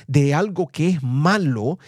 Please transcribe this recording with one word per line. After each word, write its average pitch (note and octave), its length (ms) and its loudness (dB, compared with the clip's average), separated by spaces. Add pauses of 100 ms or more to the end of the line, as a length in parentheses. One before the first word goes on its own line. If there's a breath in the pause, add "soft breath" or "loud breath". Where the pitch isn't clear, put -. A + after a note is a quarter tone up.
de C#3+ 280 2
algo F3+ 340 -2
que E3 220 -2
es E3 120 -2
malo, C#3 840 0